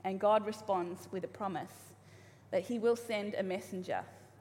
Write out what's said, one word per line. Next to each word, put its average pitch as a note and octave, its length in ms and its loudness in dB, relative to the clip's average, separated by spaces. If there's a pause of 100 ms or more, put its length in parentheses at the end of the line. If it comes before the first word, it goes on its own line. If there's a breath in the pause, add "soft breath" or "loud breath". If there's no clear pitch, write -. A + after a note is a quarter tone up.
And F#3+ 160 -2
God G#3 260 8
responds F#3 680 -2
with F#3 100 -2
a - 60 -6
promise F#3 640 -6 (580 loud breath)
that F#3+ 120 2
he A#3+ 140 -2
will A#3 200 4
send G#3 380 -4
a - 80 0
messenger. F#3 600 -4 (380)